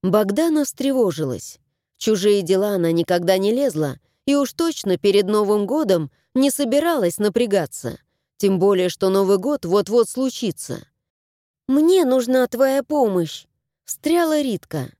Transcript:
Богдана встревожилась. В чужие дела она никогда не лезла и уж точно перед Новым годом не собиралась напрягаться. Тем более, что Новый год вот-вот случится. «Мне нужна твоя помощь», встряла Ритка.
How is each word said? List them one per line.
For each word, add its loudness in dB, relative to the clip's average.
Богдана 0
встревожилась. -4
В -14
чужие 2
дела 0
она 0
никогда 0
не 0
лезла -2
и 2
уж 0
точно -2
перед 2
Новым 0
годом 0
не 2
собиралась 0
напрягаться. -2
Тем 0
более, 2
что -2
Новый 2
год -4
вот-вот 0
случится. -6
«Мне 4
нужна 2
твоя 0
помощь», -2
встряла 0
Ритка. -6